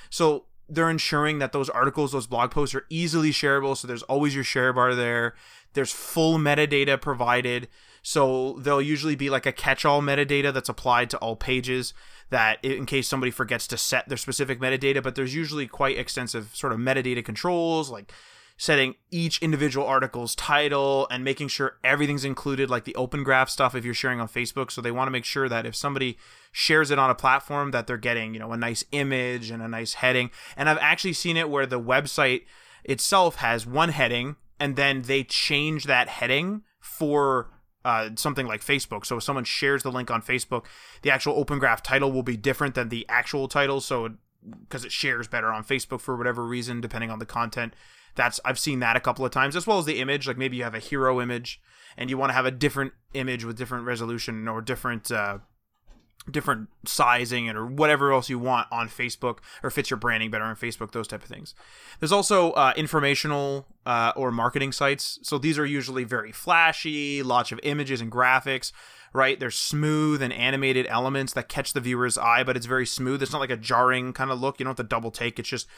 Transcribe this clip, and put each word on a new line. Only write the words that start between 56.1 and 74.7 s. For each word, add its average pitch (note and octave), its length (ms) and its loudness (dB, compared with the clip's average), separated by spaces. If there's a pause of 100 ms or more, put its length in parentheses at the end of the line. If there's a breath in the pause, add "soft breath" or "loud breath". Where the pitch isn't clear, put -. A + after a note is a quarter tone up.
different C3+ 400 -2 (160)
sizing A#2+ 640 2
and, G#2+ 80 -6
or A2 80 -4
whatever C#3 460 4
else C3 180 2
you B2+ 80 -2
want A#2+ 340 0
on A#2 180 -2
Facebook B2 500 -6 (240 loud breath)
or C3 80 -4
fits - 180 -2
your B2+ 80 -2
branding A2+ 320 0
better G#2+ 140 -4
on A2 120 -4
Facebook, A2 360 -8
those A2+ 160 -6
type G#2 160 -10
of - 60 -18
things. - 260 -16 (440 loud breath)
There's D#3 120 -2
also, F#3+ 400 6
uh, C3 240 6
informational, C#3+ 920 0 (200)
uh, A#2 280 2
or C3 140 -2
marketing A#2+ 420 0
sites. C#3 520 -2
So D3 160 -2
these D3+ 180 0
are D3 80 2
usually C3 380 -4
very A2+ 280 -4
flashy, D3+ 920 0
lots B2 280 2
of - 120 -8
images C3+ 380 -2
and A2+ 100 -8
graphics, B2+ 600 2 (420 loud breath)
right? C3+ 260 2
There's B2+ 180 -4
smooth D3+ 640 2
and B2 100 -2
animated C3 560 2
elements C3 460 0
that B2+ 160 -6
catch - 240 -4
the C#3 80 -2
viewer's B2 380 0
eye, A#2+ 240 4
but B2+ 120 0
it's A#2 120 -6
very B2+ 180 0
smooth. C3+ 380 -2
It's B2 80 -2
not D3 100 -2
like C3 80 -2
a B2 80 -4
jarring B2+ 560 2
kind C3 160 -4
of B2+ 100 -4
look. C3+ 200 -2
You B2+ 60 -4
don't C3 120 -6